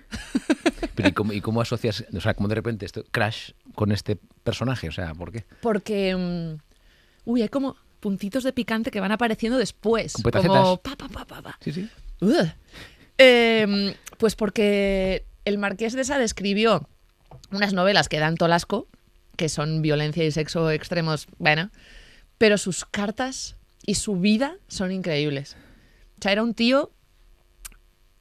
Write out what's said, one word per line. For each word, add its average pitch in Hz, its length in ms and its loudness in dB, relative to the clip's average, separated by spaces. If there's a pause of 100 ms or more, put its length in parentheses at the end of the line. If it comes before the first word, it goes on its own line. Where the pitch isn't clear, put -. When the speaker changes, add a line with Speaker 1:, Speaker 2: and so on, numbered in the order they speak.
(100)
Speaker 1:
<laughs> - 840 -4
Speaker 2:
Pero - 160 2
¿y - 20 6
cómo, 107 200 -2
y 104 80 -4
cómo 110 200 0
asocias, 113 520 -2
o 95 80 -6
sea, 107 140 0
cómo 101 140 -2
de 107 80 -2
repente 113 280 -4
esto, 101 280 -10
crash 110 400 -2 (240)
con 104 160 2
este 104 240 -2 (260)
personaje? 117 460 -4
O - 40 -8
sea, 82 220 -8
¿por 85 160 -12
qué? 110 140 -12 (180)
Speaker 1:
Porque, 202 540 -2
mm, 170 440 -6 (640)
uy, 233 180 0
hay 214 60 0
como 269 280 -4 (240)
puntitos 202 420 -4
de 254 100 -2
picante 226 380 -4
que - 80 -6
van 190 140 -2
apareciendo 226 460 0
después. 208 560 0
Speaker 2:
Con 107 100 -4
petacetas. 113 340 4
Speaker 1:
Como 185 200 6
pa, 269 180 -12
pa, 269 120 -14
pa, - 160 -14
pa, - 160 -18
pa. - 200 -16
Speaker 2:
Sí, - 120 -6
sí. 185 160 -8 (320)
Speaker 1:
Ugh. 214 280 4 (680)
Em, 226 760 6 (240)
pues 220 160 2
porque 196 880 0 (200)
el 202 140 0
Marqués 202 360 -4
de 262 100 0
Sade 269 200 0
escribió 202 640 2 (640)
unas 196 200 -2
novelas 185 360 4
que 156 100 -2
dan 156 160 2
tolasco, 170 540 0 (480)
que 160 120 -2
son 156 340 -2
violencia 151 420 0
y 156 80 2
sexo 160 400 -2
extremos, 160 560 -4 (100)
bueno, 160 320 0 (680)
pero 208 200 6
sus - 260 -6
cartas 220 720 -6 (320)
y 208 80 0
su 202 220 -2
vida 220 400 2 (100)
son 185 240 -6
increíbles. 151 680 -4 (600)
O - 40 -12
sea, 196 100 0
era 214 100 2
un 233 120 -2
tío, 262 360 2 (1300)